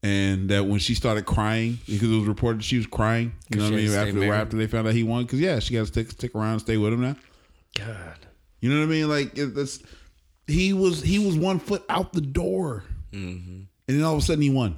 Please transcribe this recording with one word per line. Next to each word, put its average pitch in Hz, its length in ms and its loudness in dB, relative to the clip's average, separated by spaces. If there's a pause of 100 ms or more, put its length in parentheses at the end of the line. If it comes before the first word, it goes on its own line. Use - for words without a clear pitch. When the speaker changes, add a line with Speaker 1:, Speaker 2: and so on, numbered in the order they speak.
Speaker 1:
And 98 460 2
that 101 160 2
when 101 120 2
she 113 160 0
started 107 320 0
crying, 113 600 0
because 107 240 0
it 113 60 4
was 107 120 2
reported 110 340 0
she 123 140 0
was 113 100 0
crying, 117 460 0 (160)
you 110 100 -2
know 104 60 0
Speaker 2:
'Cause 107 80 2
Speaker 1:
what 107 60 2
I - 40 2
Speaker 2:
she 107 60 2
Speaker 1:
mean, 107 40 2
Speaker 2:
had 104 120 2
to 104 60 -2
stay - 0 -
Speaker 1:
after, 98 100 0
Speaker 2:
married. 104 200 2
Speaker 1:
after 110 160 -4
they 110 120 0
found 113 200 0
out 110 60 2
he 117 80 2
won. 117 240 0
'Cause, 131 140 -2
yeah, 165 180 2
she 120 160 -2
gotta 113 120 0
stick, 113 260 -4
stick - 240 -10
around 107 160 -2
and 110 80 -2
stay 110 160 -2
with 107 160 2
him 117 80 0
now. 131 160 -2 (600)
Speaker 2:
God. 98 420 -10 (420)
Speaker 1:
You 120 100 2
know 143 100 4
what 156 60 2
I - 20 0
mean? 156 200 2
Like, 143 300 0
it, 135 160 -2
that's, 139 260 -4 (680)
he 185 260 2
was, 185 300 2
he 185 160 4
was 196 180 2
one 180 220 2
foot 202 300 -4
out - 240 -2
the 180 80 0
door. 156 640 -2 (280)
Speaker 2:
Mm-hmm. 90 500 -10 (260)
Speaker 1:
And 131 100 2
then 151 40 4
all 160 120 2
of 151 40 0
a 143 40 0
sudden 151 200 2
he 143 80 4
won. 117 280 2